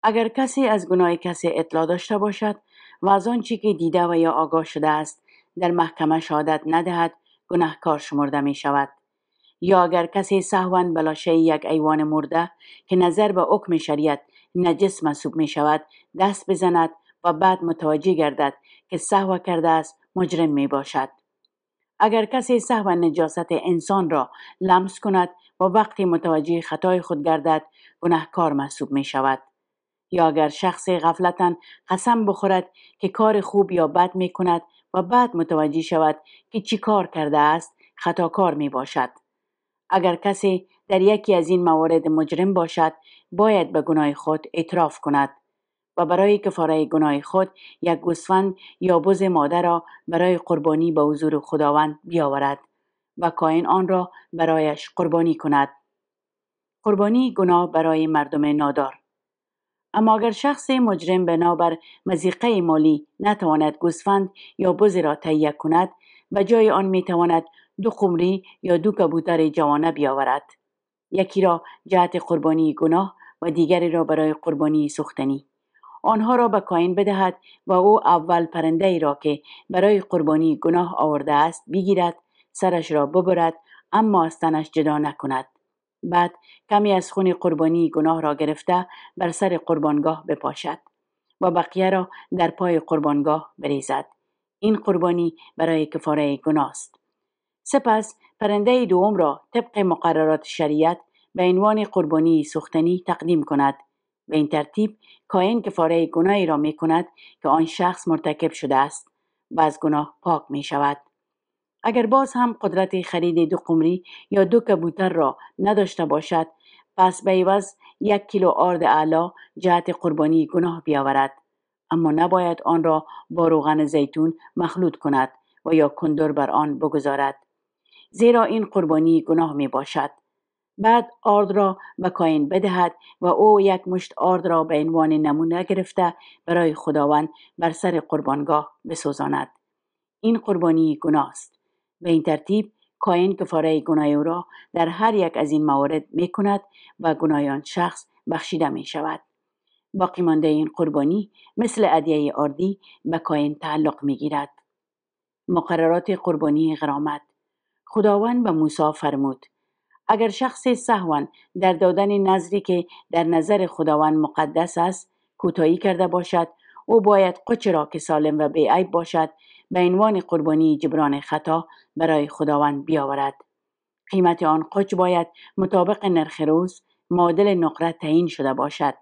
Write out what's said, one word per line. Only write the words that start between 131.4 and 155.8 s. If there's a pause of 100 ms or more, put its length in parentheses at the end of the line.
را (200)
به
کاهن
بدهد (260)
و
او
یک
مشت
آرد
را
به
عنوان
نمونه
گرفته (320)
برای
خداوند (300)
بر
سر
قربانگاه (160)
بسوزاند. (720)
این
قربانی
گناه
است. (460)
به
این
ترتیب (260)
کاهن
کفارهٔ
گناه
او
را (260)
در
هر
یک
از
این
موارد
می‌کند (400)
و
گناه
آن
شخص (240)
بخشیده
می‌شود. (760)
باقی
مانده
این
قربانی (260)
مثل
هدیهٔ
آردی (240)
به
کاهن
تعلق
می‌گیرد. (960)
مقررات